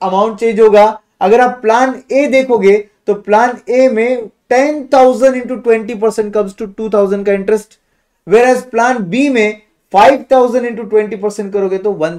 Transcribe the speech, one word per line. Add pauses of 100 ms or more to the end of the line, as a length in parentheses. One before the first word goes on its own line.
अमाउंट
चेंज
होगा। (360)
अगर
आप
प्लान (100)
ए
देखोगे (300)
तो
प्लान
ए
में (220)
ten (140)
thousand
into
twenty
percent
comes
to (120)
two
thousand
का
interest, (500)
whereas
प्लान
बी
में (320)
five
thousand
into
twenty
percent
करोगे
तो
वन